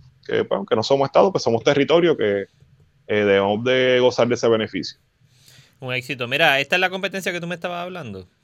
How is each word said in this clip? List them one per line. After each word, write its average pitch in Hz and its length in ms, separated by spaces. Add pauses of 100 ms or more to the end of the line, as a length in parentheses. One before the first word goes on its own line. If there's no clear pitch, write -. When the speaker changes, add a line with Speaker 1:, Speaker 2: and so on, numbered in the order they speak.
(260)
Speaker 1:
que, 110 180
pues, - 120
aunque 196 200
no 107 80
somos 139 220
Estado, 190 260
pues 147 120
somos 113 200
territorio, 147 520
que, 101 260 (640)
eh, 104 80 (100)
debemos 101 400
de 127 360
gozar 120 280
de 120 60
ese 117 140
beneficio. 107 500 (840)
Speaker 2:
Un 127 140
éxito. 127 320
Mira, 139 340
esta 139 160
es 185 40
la 185 100
competencia 190 420
que 175 80
tú 170 60
me 175 80
estabas 175 300
hablando. 123 420 (180)